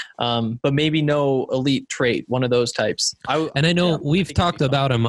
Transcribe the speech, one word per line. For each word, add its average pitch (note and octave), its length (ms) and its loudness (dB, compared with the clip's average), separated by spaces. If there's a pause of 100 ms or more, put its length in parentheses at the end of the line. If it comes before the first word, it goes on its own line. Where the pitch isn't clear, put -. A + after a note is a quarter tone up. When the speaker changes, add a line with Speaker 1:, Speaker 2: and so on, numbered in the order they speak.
(180)
Speaker 1:
Um, A#2 440 -2
but C#3 120 0
maybe D#3 260 0
no C#3+ 520 0
elite C3 360 0
trait, A#2+ 400 -2
one B2+ 160 0
of B2 60 0
those A#2+ 220 2
types. - 420 -2 (140)
I, D3+ 260 0
Speaker 2:
And C#3+ 120 2
I F3 60 4
know F3 180 2
Speaker 1:
yeah, D#3+ 40 2
I D3 80 -2
Speaker 2:
we've D#3 240 2
Speaker 1:
think - 60 -8
it'd - 40 -12
Speaker 2:
talked F3 220 0
Speaker 1:
be D3+ 60 0
fun. C3 40 2
Speaker 2:
about C3+ 240 2
him A#2 160 2